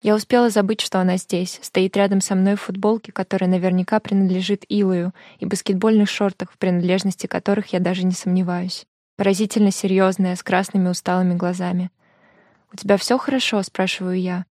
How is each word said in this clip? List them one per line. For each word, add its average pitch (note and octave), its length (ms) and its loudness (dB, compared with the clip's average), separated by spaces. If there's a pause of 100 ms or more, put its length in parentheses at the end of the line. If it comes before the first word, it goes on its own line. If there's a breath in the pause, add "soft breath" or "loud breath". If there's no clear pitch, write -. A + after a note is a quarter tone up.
Я G#3+ 140 2
успела A#3+ 340 2
забыть, G#3+ 320 0
что - 220 -2
она F#3 160 2
здесь, F3+ 420 -6
стоит - 340 -2
рядом G3 280 2
со - 120 -2
мной F#3+ 200 4
в G3+ 80 -8
футболке, G#3 500 -4
которая F#3+ 380 -2
наверняка F#3 500 0
принадлежит F#3+ 720 0
Илою, F#3 420 0 (260 loud breath)
и - 60 -8
баскетбольных G3+ 640 2
шортах, F#3+ 420 -4
в - 60 -20
принадлежности F#3 680 0
которых - 480 -2
я F#3 40 2
даже F3+ 260 0
не F#3 80 2
сомневаюсь. F3+ 720 -4 (320)
Поразительно G3+ 520 2
серьезная, F#3+ 640 2
с F3+ 80 -10
красными F#3 460 0
усталыми F3+ 460 0
глазами. F3+ 560 -2 (840 soft breath)
«У - 40 -18
тебя G3+ 200 2
все A#3+ 220 0
хорошо?» — B3+ 460 -2
спрашиваю F#3 540 -2
я. F3+ 320 -4